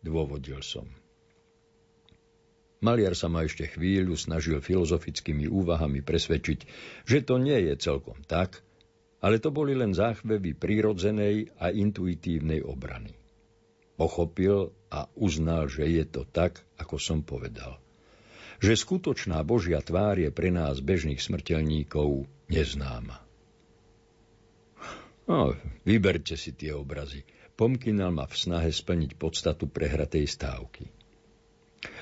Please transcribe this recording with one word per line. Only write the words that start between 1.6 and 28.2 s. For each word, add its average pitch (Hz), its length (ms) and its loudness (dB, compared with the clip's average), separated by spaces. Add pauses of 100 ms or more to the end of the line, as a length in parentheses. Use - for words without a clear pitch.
Maliar 107 320 4
sa 85 160 -2
ma 82 100 0
ešte 78 300 -4
chvíľu 92 480 2
snažil 80 400 -2
filozofickými 82 880 0
úvahami 80 560 0
presvedčiť, 78 560 0 (480)
že 131 160 6
to 127 160 2
nie 139 160 2
je 80 240 2
celkom 71 480 -4
tak – 87 320 0 (640)
ale 107 160 4
to 156 80 0
boli 143 240 0
len 110 240 2
záchvevy 104 560 0
prírodzenej 104 1040 2
a 101 160 0
intuitívnej 87 880 0
obrany. 62 560 -10 (800)
Pochopil 90 800 2 (160)
a - 240 -6
uznal, 80 560 2
že 76 160 0
je 82 160 4
to - 240 -8
tak, 85 320 0 (160)
ako 78 240 -8
som 78 240 -2
povedal. - 560 -10 (800)
Že 107 160 6
skutočná 120 640 0
Božia 82 400 2
tvár 95 400 2
je 76 80 2
pre 87 240 0
nás, 71 320 0
bežných 76 340 0
smrteľníkov, 76 1120 0 (240)
neznáma. 65 720 -4 (2000)
No, 113 320 4 (240)
vyberte 90 560 2
si 69 160 -10
tie 76 220 -8
obrazy. 71 480 -8 (320)
Pomkynal 110 580 2
ma 69 140 -4